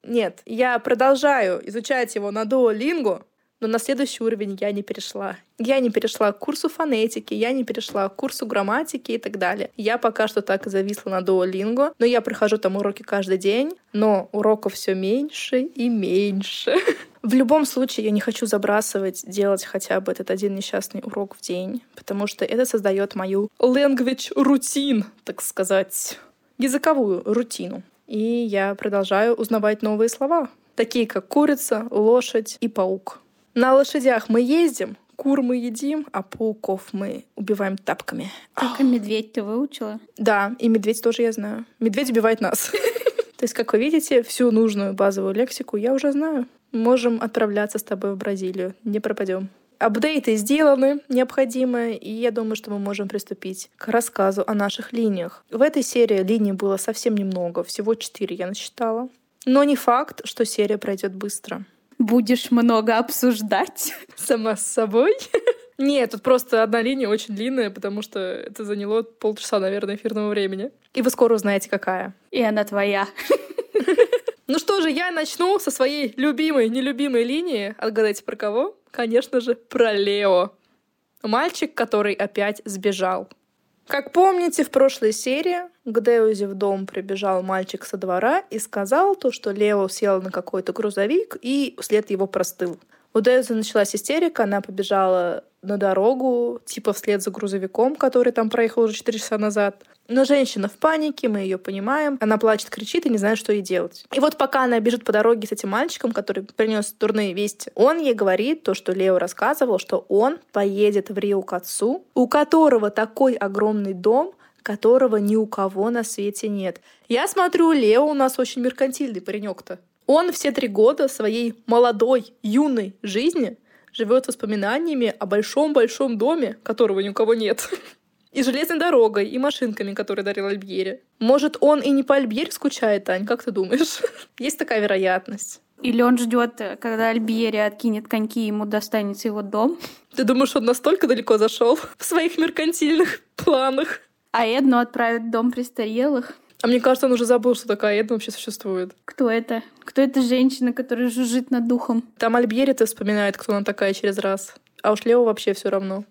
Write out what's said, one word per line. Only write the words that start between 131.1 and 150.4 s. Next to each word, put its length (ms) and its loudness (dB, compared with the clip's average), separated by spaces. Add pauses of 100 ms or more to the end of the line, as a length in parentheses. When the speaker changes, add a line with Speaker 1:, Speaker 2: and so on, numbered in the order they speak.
Speaker 1:
Может, 400 4
он 220 6
и 80 0
не 140 4
по 120 4
Альбьери 340 -2
скучает, 600 -2
Ань, 160 -2
как 180 -4
ты 80 -6
думаешь? 480 0 (180)
<laughs> 220 -20
Есть 180 -4
такая 220 -2
вероятность. 800 -2 (200)
Speaker 2:
Или 200 2
он 160 6
ждёт, 360 0 (260)
когда 300 0
Альбьери 480 0
откинет 500 -2
коньки, 320 -2
и 80 0
ему 180 -2
достанется 600 -4
его 140 -4
дом. 360 0 (380)
Speaker 1:
Ты 80 0
думаешь, 320 2
он 80 2
настолько 440 2
далеко 300 4
зашёл 400 4 (120)
<laughs> 80 -20
в 80 -12
своих 320 0
меркантильных 800 2 (160)
планах? 640 0 (320)
Speaker 2:
А 140 2
Эдну 320 4
отправят 460 0
в 60 -6
дом 220 0
престарелых? 800 -2 (280)
Speaker 1:
А 60 0
мне 120 4
кажется, 280 4
он 60 4
уже 120 0
забыл, 300 4
что 120 -12
такая 320 0
Эдна 160 -2
вообще 160 -8
существует. 720 -8
Speaker 2:
Кто 260 0
это? 340 -2 (200)
Кто 180 0
эта 200 2
женщина, 520 2